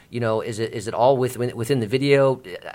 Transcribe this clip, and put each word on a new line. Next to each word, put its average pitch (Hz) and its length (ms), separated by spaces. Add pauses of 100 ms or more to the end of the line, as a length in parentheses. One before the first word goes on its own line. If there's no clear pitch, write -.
(120)
you 120 80
know, 110 220
is 107 180
it, 113 140
is 107 140
it 104 60
all 123 240
with-, 120 200
within 120 420
the 107 80
video, 135 480
uh, 90 400